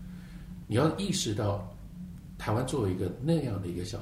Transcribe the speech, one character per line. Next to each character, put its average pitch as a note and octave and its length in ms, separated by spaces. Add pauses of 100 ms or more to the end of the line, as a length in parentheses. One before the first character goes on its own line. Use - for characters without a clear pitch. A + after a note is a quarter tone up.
(640)
你 G#2+ 100
要 D3+ 220
意 G3+ 140
识 - 240
到， G2+ 400 (640)
台 - 140
湾 A#2+ 140
作 C#3 160
为 F#2+ 100
一 F2+ 40
个 - 160 (100)
那 D#3 200
样 G#2+ 200
的 - 60
一 F2 100
个 F2+ 80
小 - 160